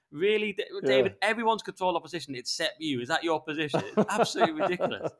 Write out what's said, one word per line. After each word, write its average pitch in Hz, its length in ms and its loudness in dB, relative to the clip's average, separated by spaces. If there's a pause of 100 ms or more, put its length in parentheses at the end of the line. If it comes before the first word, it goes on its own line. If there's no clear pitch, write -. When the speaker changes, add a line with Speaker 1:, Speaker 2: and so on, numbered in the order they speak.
(120)
Speaker 1:
really, 208 420 0
D-, 196 120 -6 (180)
Speaker 2:
Yeah. - 60 0
Speaker 1:
David? 135 340 4
Everyone's 220 400 2
controlled 180 340 -2
opposition 147 380 -6
except 131 460 -4
you. 143 200 -2
Is 120 80 -6
that 160 160 0
your 160 180 2
position? 156 380 -2 (160)
It's 214 140 4
absolutely 202 500 2
ridiculous. 175 600 0